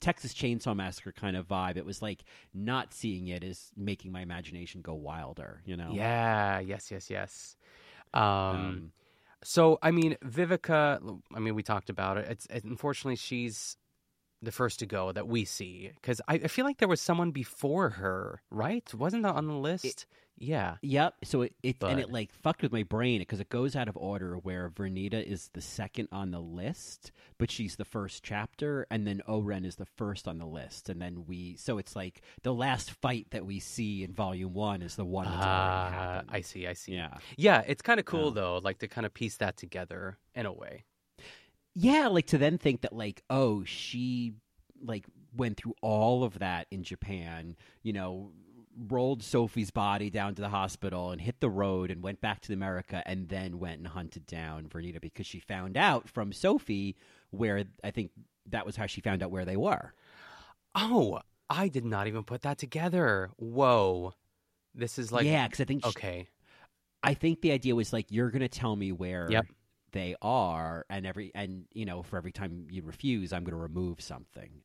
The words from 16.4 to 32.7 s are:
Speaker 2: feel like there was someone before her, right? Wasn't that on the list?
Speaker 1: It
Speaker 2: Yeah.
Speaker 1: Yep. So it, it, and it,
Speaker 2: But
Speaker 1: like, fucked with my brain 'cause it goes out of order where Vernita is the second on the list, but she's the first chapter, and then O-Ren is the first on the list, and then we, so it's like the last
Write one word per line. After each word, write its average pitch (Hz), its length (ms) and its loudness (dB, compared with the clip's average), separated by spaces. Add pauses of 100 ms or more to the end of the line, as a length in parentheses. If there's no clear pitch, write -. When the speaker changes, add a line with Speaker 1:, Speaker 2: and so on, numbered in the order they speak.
Speaker 2:
feel 254 180 0
like 285 140 0
there 208 100 6
was 170 120 4
someone 170 300 2
before 143 600 0
her, 95 500 -2 (100)
right? 160 420 -2
Wasn't 185 300 0
that 185 120 2
on 151 120 0
the 151 80 -2
list? 143 500 -2
Speaker 1:
It - 0 - (320)
Speaker 2:
Yeah. 101 460 0
Speaker 1:
Yep. 143 320 4 (100)
So 131 180 2
it, - 200 -2
it, 127 140 0 (100)
and 135 120 2
it, 127 80 -2
Speaker 2:
But 117 40 -10
Speaker 1:
like, 113 220 -4
fucked - 280 -2
with 120 100 0
my 113 120 2
brain 110 420 2
'cause 101 160 -4
it - 80 -10
goes 127 260 0
out 123 140 0
of 98 80 -6
order 92 400 -4
where 90 320 -4
Vernita 95 540 -2
is - 300 -6
the 90 80 -8
second - 500 -6
on 95 200 -4
the 87 100 -4
list, 87 720 -8 (260)
but 117 140 0
she's 101 260 -4
the 104 80 -6
first - 380 -6
chapter, 127 680 -4
and 110 160 0
then 98 200 -2
O-Ren 101 380 0
is 90 120 -6
the 95 80 -8
first - 420 -6
on 82 120 -4
the 82 80 -8
list, 78 420 -10
and 87 120 -6
then 87 240 -8
we, 87 320 -8
so 113 200 -2
it's - 180 -8
like 92 260 -8 (220)
the 127 100 0
last 131 380 0